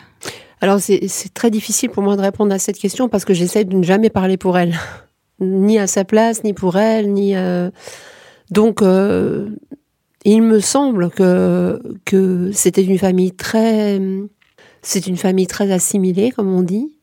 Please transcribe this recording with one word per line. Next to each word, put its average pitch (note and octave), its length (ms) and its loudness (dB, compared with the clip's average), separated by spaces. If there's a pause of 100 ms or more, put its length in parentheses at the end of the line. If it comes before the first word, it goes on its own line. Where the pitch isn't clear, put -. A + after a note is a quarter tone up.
(600)
Alors, G3 200 2
c'est, G3 260 0
c'est - 260 -10
très A#3 200 0
difficile A3 360 -2
pour G3+ 140 -4
moi G3+ 140 0
de G3 40 -4
répondre G3 320 0
à G3 60 -2
cette G3 200 -6
question A3+ 300 -2
parce G3+ 160 -2
que G3+ 80 0
j'essaie F3+ 320 0
de F#3 120 -2
ne F#3 80 2
jamais G3+ 260 2
parler F#3+ 260 0
pour F3+ 220 0
elle. F3 160 0 (340)
<laughs> - 320 -20
Ni F#3+ 380 2
à G3 100 -2
sa G3 160 -2
place, A3+ 400 0
ni G#3 80 -2
pour F#3 240 -2
elle, G#3+ 360 0
ni, G3 220 0
euh... F3+ 360 -2 (800)
Donc, G#3+ 300 2
euh, G3 680 2 (760)
il G#3+ 180 6
me A3 180 4
semble A3+ 500 0
que, F3+ 720 2 (220)
que F#3 480 0
c'était F#3+ 320 0
une F#3 140 2
famille F#3 340 2
très, G#3+ 680 0 (840)
c'est - 260 -4
une F3+ 80 -4
famille F#3 320 0
très G3 240 -2
assimilée, F#3 580 0
comme G3 220 -2
on F#3 100 2
dit. G#3+ 300 -4 (100)